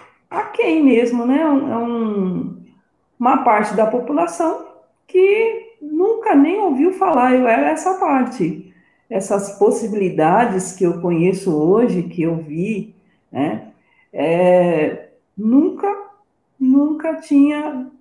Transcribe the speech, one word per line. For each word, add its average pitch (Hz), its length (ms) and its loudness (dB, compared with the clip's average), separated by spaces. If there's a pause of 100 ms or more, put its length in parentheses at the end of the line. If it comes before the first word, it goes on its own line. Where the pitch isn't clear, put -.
(300)
aquém 330 540 0
mesmo, 240 420 2
né? 277 160 0
É 320 80 0
um, 269 220 0
é 226 60 -4
um, 214 840 -4 (540)
uma 240 260 2
parte 214 300 0
da 214 140 2
população 311 800 -4 (420)
que 440 720 2
nunca 370 540 0
nem 320 240 4
ouviu 339 340 0
falar. 262 400 2
Eu 254 140 2
era 277 240 2
essa 370 240 -2
parte. 254 800 -2 (360)
Essas - 480 -4
possibilidades 196 1160 0
que - 100 -4
eu 170 180 0
conheço 175 540 0
hoje, 180 480 2
que 175 200 -6
eu 165 140 -2
vi, 170 580 -8 (360)
né? 151 400 -6 (400)
É, 170 960 0 (280)
nunca, 320 560 0 (640)
nunca 294 560 0
tinha 294 720 0 (140)